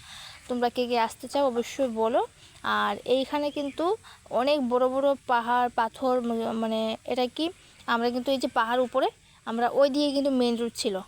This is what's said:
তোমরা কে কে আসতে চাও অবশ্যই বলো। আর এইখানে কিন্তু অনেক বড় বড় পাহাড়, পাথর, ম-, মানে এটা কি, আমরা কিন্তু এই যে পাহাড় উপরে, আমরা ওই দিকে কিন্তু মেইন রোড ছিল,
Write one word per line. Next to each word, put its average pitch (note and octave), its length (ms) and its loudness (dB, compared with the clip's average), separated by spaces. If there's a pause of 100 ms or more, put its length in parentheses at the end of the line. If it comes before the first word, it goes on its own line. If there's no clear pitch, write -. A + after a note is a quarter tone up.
(480)
তোমরা A#3+ 200 0
কে B3 180 -2
কে A#3+ 120 0
আসতে A3+ 300 -2
চাও C#4+ 180 2
অবশ্যই A#3+ 420 0
বলো। A3+ 380 2 (360)
আর G#3 420 0
এইখানে C#4+ 460 0
কিন্তু D4 460 -2 (340)
অনেক C4 380 2
বড় B3 200 4
বড় C4+ 260 2 (120)
পাহাড়, B3 480 2
পাথর, B3+ 460 0
ম-, A3+ 320 -2
মানে A3 520 -2
এটা B3 220 -2
কি, D#4 240 -4 (360)
আমরা A#3 240 0
কিন্তু B3 200 -2
এই C4+ 80 2
যে B3+ 100 -2
পাহাড় B3 340 2
উপরে, B3+ 260 0 (380)
আমরা A#3 220 0
ওই C#4 220 4
দিকে D4 220 0
কিন্তু C#4 180 0
মেইন A#3+ 260 2
রোড A#3 180 -4
ছিল, G3 340 -4